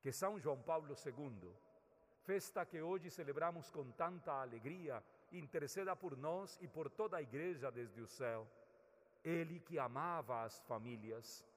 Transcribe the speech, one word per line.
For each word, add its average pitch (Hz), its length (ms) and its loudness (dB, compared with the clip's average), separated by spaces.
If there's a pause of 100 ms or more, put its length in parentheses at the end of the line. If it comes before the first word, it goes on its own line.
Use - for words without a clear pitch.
Que 135 120 0
São 196 260 2
João 135 240 2
Paulo 156 340 2
segundo, 120 580 -6 (680)
festa 185 420 0
que 165 160 -6
hoje 170 300 0
celebramos 156 600 0
com 135 220 -4
tanta 170 400 0
alegria, 131 720 -2 (300)
interceda 175 640 2
por 175 220 -2
nós 175 440 2
e 175 80 -6
por 151 220 0
toda 214 260 2
a 160 60 2
Igreja 139 480 2
desde 117 300 -4
o 110 60 -4
céu. 113 400 0 (760)
Ele 170 380 2
que 170 180 -2
amava 131 640 2
as 110 180 -4
famílias 113 840 -4 (120)